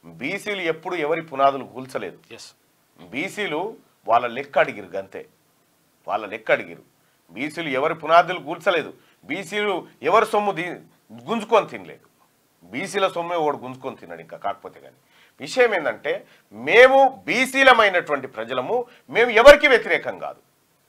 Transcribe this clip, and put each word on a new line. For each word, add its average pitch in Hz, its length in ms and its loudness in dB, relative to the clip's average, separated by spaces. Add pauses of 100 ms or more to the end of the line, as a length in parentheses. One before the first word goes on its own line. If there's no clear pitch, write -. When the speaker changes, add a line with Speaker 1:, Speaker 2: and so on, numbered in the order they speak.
Speaker 1:
బీసీలు 185 560 -10
ఎప్పుడు 170 340 -6
ఎవరి 160 260 -2
పునాదులు 135 420 -2
కూల్చలేదు. 117 540 -12 (140)
Speaker 2:
ఎస్. - 200 -20 (500)
Speaker 1:
బీసీలు 170 760 -8 (300)
వాళ్ళ 120 200 2
లెక్క 131 320 -4
అడిగిరు 113 260 -4
గంతే, 95 400 -12 (840)
వాళ్ళ 107 180 -6
లెక్క 107 260 -6
అడిగిరు. 95 300 -4 (500)
బీసీలు 151 380 -8
ఎవరి 143 260 -2
పునాదులు 165 440 0
కూల్చలేదు, 156 540 -4 (320)
బీసీలు 190 640 -6 (160)
ఎవరి 202 220 4
సొమ్ము 208 260 -2
ది-, 165 280 -8 (340)
గుంజుకొని 196 540 -2
తినలేదు. 92 380 -18 (600)
బీసీల 180 420 -4
సొమ్మే 170 280 -6
ఒకడు 151 220 0
గుంజుకొని 127 380 -12
తిన్నాడు 85 260 -18
ఇంకా. 82 160 -18
కాకపోతే 95 420 -10
కానీ 67 160 -20 (440)
విషయం 208 360 0
ఏంటంటే 147 520 -4 (260)
మేము 254 720 6
బీసీలమైనటువంటి 208 1000 2
ప్రజలము, 131 580 -6 (240)
మేము 220 200 2
ఎవరికి 277 380 8
వ్యతిరేకం 151 520 0
కాదు. 73 200 -12 (500)